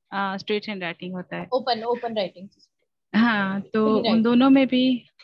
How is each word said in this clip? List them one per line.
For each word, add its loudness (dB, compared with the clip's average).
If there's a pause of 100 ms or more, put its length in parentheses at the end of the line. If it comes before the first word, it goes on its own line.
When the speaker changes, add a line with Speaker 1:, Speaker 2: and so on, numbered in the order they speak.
(120)
Speaker 1:
अ, -4
straight -4
hand -8
writing -8
होता -10
है। -10
Speaker 2:
Open, -2
open -4
writing। -8 (680)
Speaker 1:
हाँ, 0
तो -12
Speaker 2:
खुली 2
Speaker 1:
उन -2
Speaker 2:
writing। 2
Speaker 1:
दोनों 4
में 6
भी, 0 (160)